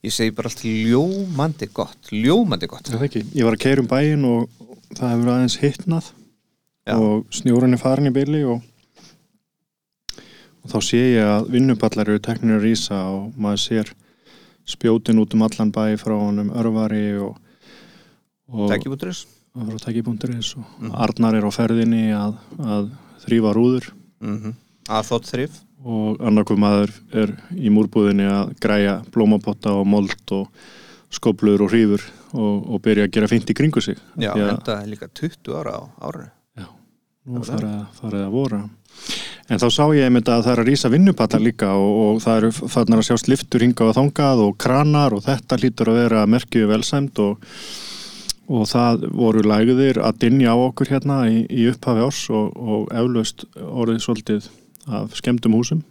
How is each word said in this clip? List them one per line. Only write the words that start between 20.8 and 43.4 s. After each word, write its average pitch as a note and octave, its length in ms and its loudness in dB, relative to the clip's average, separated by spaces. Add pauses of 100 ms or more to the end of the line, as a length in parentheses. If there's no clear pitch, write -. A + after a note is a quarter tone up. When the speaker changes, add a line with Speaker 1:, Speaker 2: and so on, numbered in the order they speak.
Speaker 2:
Arnar A2 400 0
er G#2+ 80 0
á G#2 80 0
ferðinni A2+ 640 0
að, G#2 240 -4 (240)
að G#2 280 -4 (360)
þrífa A2 320 2
rúður. B2 320 2 (320)
Speaker 1:
Mhm. G#2+ 320 -8 (300)
Að G#2+ 260 -4
þótt A#2 240 -4
þrif. C3 280 -8 (240)
Speaker 2:
Og G#2+ 320 -2
annar G#2+ 240 2
hver G2 160 0
maður G#2 320 2 (220)
er G#2+ 180 0 (240)
í C3+ 160 -2
múrbúðinni G2+ 560 2
að G2+ 220 -2 (100)
græja G#2 360 0 (180)
blómapotta G#2+ 580 2
og G2+ 160 0
mold G2+ 460 0
og G2 160 -4 (640)
skóflur G#2 500 2
og F#2 80 2
hrífur G#2+ 320 2 (280)
og, G#2 340 -2 (100)
og F#2+ 80 -4
byrja G#2 240 2
að F2+ 60 -6
gera G#2+ 180 2
fínt A#2 200 0
í G#2 40 0
kringu D3 260 0
sig. G2+ 140 -6 (240)
Speaker 1:
Já, G#2 140 -4
Speaker 2:
Því G#2 100 0
að G2+ 80 0
Speaker 1:
enda G#2+ 320 -6
er G#2 60 -12
líka - 200 -14
tuttugu - 520 -10
ára - 180 -8
á - 40 -14 (180)
árinu. - 260 -12 (280)
Speaker 2:
Já, F#2+ 120 -18 (600)
nú B2 120 -8
Speaker 1:
Það - 0 -
var G#2+ 80 -8
Speaker 2:
farið G#2+ 300 -6
að, G#2 100 -10 (140)
farið G2+ 260 -6
að G2 80 -6
vora. B2 260 -2 (840)
En A#2+ 180 -2
þá A#2+ 60 4
sá D3 160 2 (100)
ég C3 140 4
einmitt B2 200 4
að A#2 140 2
það B2 100 2
er A#2 120 2
að B2+ 80 4
rísa C3 180 0
vinnupallar B2 540 4
líka G#2+ 260 0
og, G2 220 2 (100)
og A2 220 2
það A2+ 120 4
eru A2 140 4
f-, - 180 -10
farnar A#2+ 300 4
að A2+ 140 0
sjást - 180 0
lyftur C3 320 2